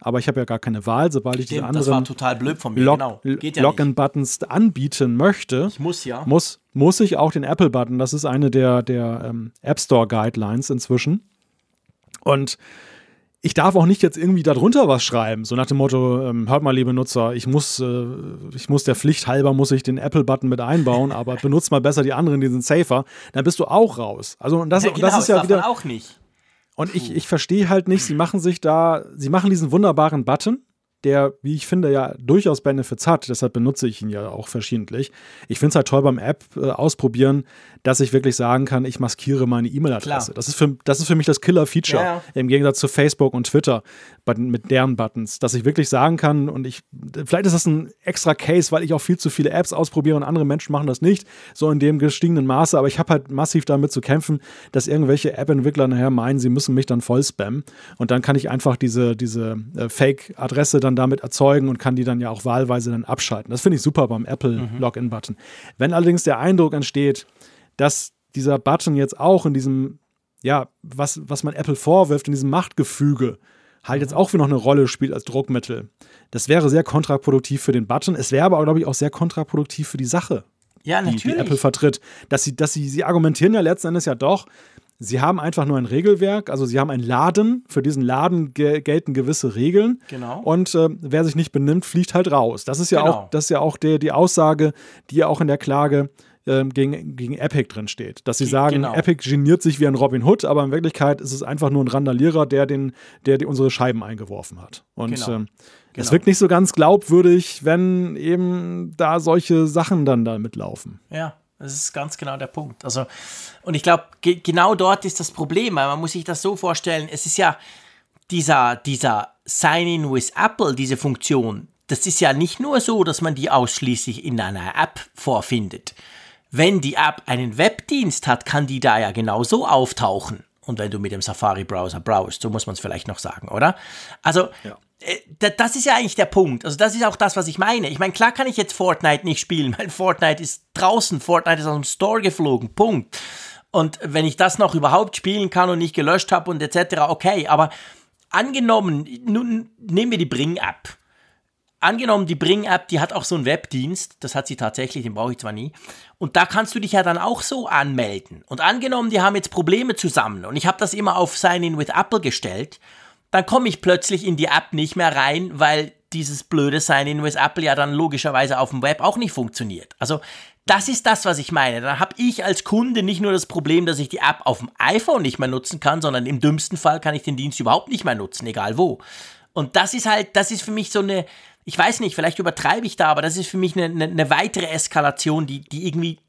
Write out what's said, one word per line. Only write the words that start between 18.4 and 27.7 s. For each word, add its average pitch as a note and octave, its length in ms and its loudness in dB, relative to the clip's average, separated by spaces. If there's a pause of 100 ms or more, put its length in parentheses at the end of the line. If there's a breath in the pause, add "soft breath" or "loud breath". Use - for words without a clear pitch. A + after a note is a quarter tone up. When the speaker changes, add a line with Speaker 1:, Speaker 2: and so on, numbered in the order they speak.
Speaker 1:
ich B2+ 140 -14
muss C#3 160 2
der B2+ 120 2
Pflicht - 320 0
halber, C#3 260 2
muss C3+ 180 2
ich C3 120 2
den C3 140 -2
Apple-Button C3 520 0
mit B2 100 0
einbauen, C3 520 2
aber A#2+ 240 -6
Speaker 2:
<laughs> A#2 60 -10
Speaker 1:
benutzt C#3 300 0
mal C#3+ 80 4
besser C#3 240 2
die C3+ 100 0
anderen, C#3+ 280 0
die C3+ 60 2
sind B2+ 160 0
safer." D3 420 2 (280 loud breath)
Dann C3+ 100 0
bist E3+ 160 0
du F3 60 0
auch G#3 340 4
raus. - 400 -10
Also D#3 200 0
und E3 100 -4
das, F#3 140 2
Speaker 2:
Ja, G#3 80 2
Speaker 1:
und D3+ 100 -4
das F#3 100 4
Speaker 2:
genau, G#3 100 4
Speaker 1:
ist - 80 -2
ja G#3 60 6
Speaker 2:
das F3+ 80 4
darf F3+ 60 0
Speaker 1:
wieder F#3+ 120 6
Speaker 2:
man G3 80 0
auch A#3 140 -4
nicht. A#2+ 360 -10 (560)
Speaker 1:
und E3+ 200 -6
ich, B2 140 -4
Speaker 2:
Puh. - 60 -10
Speaker 1:
ich E3 120 -6
verstehe F3+ 420 2
halt F#3+ 180 2